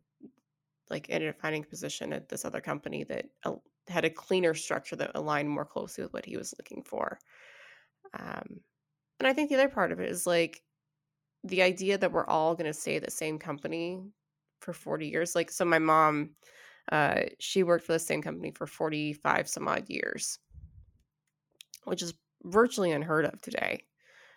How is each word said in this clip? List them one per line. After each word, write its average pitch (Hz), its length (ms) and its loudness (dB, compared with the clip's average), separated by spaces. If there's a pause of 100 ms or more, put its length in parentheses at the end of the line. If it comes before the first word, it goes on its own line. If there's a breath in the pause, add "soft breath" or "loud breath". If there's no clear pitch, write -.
(920)
like, 147 200 -6
ended 156 200 0
up - 100 -12
finding 156 240 -2
a - 40 -18
position - 440 -8
at 147 160 -8
this - 160 -8
other - 160 -6
company 147 440 -6
that, - 220 -6 (180)
uh, - 120 -4 (320)
had 175 160 0
a 160 60 0
cleaner 170 440 2
structure 165 420 -4
that - 180 -4
aligned 147 360 -2
more 147 140 -2
closely - 400 -8
with - 80 -10
what - 140 -8
he - 100 -10
was - 220 -10
looking - 260 -12
for. - 340 -4 (960 loud breath)
Um, - 460 -10 (600)
and 262 80 4
I 269 60 6
think 285 160 2
the 277 60 4
other 269 120 6
part 202 240 2
of 175 80 -4
it 180 100 -2
is, 175 160 -4
like, 170 360 2 (840)
the 185 180 4
idea 190 360 4
that 190 140 4
we're - 140 2
all 160 300 4
gonna 156 180 -2
stay 151 220 -2
at 156 80 -2
the - 60 -6
same 156 280 -4
company 165 600 -6 (600)
for - 120 -8
forty 156 360 -4
years. 165 280 0
Like, 170 140 2
so - 140 -2
my 170 140 6
mom, 156 580 4 (560 loud breath)
uh, 151 320 4 (160)
she - 220 2
worked 170 240 4
for 170 60 0
the 165 60 4
same 151 240 -2
company 160 300 -6
for 160 140 -8
forty-five 151 840 -2
some - 200 -4
odd - 220 -2
years, - 480 -6 (1500)
which 180 180 -4
is 170 120 -8 (300)
virtually 196 480 4
unheard 156 320 2
of - 160 -4
today. - 460 -4 (500 soft breath)